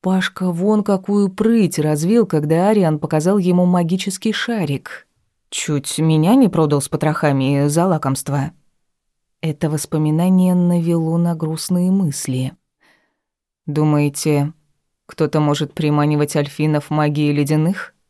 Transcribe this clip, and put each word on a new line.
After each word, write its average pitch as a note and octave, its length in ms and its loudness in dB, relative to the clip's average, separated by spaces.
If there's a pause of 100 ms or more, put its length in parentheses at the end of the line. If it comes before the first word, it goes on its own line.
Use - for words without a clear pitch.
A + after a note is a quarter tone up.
Пашка F#3 520 -2
вон G#3 320 0
какую G3+ 440 0
прыть G#3+ 500 2
развил, D#3 480 2
когда D#3+ 440 0
Ариан E3+ 280 2
показал D#3+ 380 0
ему F3+ 300 2
магический F3+ 680 -2
шарик. E3+ 760 -6 (440)
Чуть - 480 -6
меня D#3+ 360 4
не C4 140 6
продал D3+ 320 2
с - 80 -8
потрохами C#3+ 800 0
за E3 180 0
лакомство. C#3+ 640 -2 (960)
Это D3 220 -4
воспоминание E3 840 2
навело E3+ 640 0
на E3+ 180 0
грустные D#3+ 540 -2
мысли. C#3 640 -2 (1120)
"Думаете, D3 840 0 (540)
кто-то D#3 340 -2
может D3 320 -2
приманивать D3 640 0
Альфинов D3+ 540 -2
магией D3+ 420 0
ледяных? D#3 600 -2 (160)